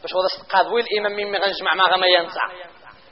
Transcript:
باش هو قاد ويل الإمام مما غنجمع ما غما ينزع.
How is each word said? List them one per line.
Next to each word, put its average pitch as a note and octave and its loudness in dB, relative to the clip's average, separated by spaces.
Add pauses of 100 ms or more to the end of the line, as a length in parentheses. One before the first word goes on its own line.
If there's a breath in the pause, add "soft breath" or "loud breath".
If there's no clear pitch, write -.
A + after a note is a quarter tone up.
باش E3 -10
هو F#3 0 (300)
قاد F#3 4
ويل A3+ 0
الإمام G#3 0
مما G3+ -4
غنجمع F#3+ -2
ما F#3+ 2
غما F#3 4
ينزع. E3+ 2 (720)